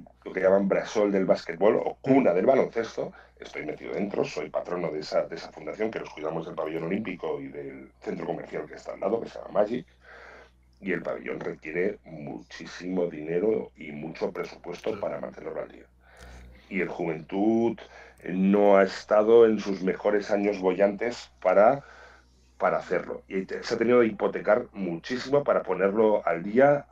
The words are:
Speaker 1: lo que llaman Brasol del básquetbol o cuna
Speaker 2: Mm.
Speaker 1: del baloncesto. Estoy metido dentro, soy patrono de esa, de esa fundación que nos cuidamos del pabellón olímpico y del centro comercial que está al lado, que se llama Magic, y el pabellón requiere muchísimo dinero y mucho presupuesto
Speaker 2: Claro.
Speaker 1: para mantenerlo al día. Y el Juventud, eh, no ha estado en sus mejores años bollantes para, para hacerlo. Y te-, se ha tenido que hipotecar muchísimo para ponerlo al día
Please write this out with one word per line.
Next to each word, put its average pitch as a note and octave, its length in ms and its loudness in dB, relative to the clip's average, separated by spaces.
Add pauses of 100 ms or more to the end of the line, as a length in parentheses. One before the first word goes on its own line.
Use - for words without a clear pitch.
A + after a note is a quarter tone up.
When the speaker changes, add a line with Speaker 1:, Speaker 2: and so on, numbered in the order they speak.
(260)
Speaker 1:
lo - 80 -10
que F#2+ 60 -2
llaman G2 280 4
Brasol G2+ 420 0
del F#2+ 140 2
básquetbol F#2+ 520 2
o - 260 -4
cuna C3 300 4
Speaker 2:
Mm. - 20 0
Speaker 1:
del F#2 100 2
baloncesto. B2+ 680 0 (280)
Estoy - 240 -12
metido C2+ 300 -10
dentro, G2+ 320 -2
soy D#2 240 -8
patrono E2+ 400 -4
de D2+ 100 -6
esa, E2+ 220 -2
de - 140 -8
esa - 160 -14
fundación D#2+ 380 -6
que - 100 -8
nos - 100 -12
cuidamos D#2+ 340 -6
del E2+ 100 -12
pabellón D#2+ 300 -6
olímpico A2 560 -6
y C#3 80 -12
del C3+ 420 -14 (120)
centro - 240 -8
comercial D#2+ 400 -8
que - 80 -18
está - 180 -14
al - 80 -14
lado, G#2+ 220 -2
que - 80 -10
se - 80 -14
llama - 240 -2
Magic, A2+ 240 -4 (960)
y F#2 100 -4
el E2+ 100 -2
pabellón B1 380 -8
requiere E2+ 640 -4
muchísimo F2 1000 -8
dinero E2+ 680 -2
y D2+ 160 -14
mucho D#2+ 400 -8
presupuesto F2 580 -8
Speaker 2:
Claro. G#2 100 -8
Speaker 1:
para D#2+ 200 -6
mantenerlo D2 420 -10
al - 100 -12
día. A#1 120 -20 (840)
Y F#2+ 120 -2
el - 80 0
Juventud, G2 880 0 (460)
eh, - 100 -8
no G2 440 6
ha G2 80 8
estado G#2+ 640 6
en A2 120 2
sus G2 240 -4
mejores G2+ 480 0
años G2+ 300 0
bollantes G2+ 680 0 (100)
para, G#2 420 6 (760)
para F2 200 0
hacerlo. D#2+ 500 -6
Y F#2+ 180 -4
te-, - 160 -8
se - 120 -4
ha A2+ 40 -2
tenido A#2+ 220 4
que A#2+ 60 4
hipotecar G2+ 680 0
muchísimo A#2+ 720 -2
para G2 180 2
ponerlo G2 640 2
al E2+ 160 -2
día C3 500 4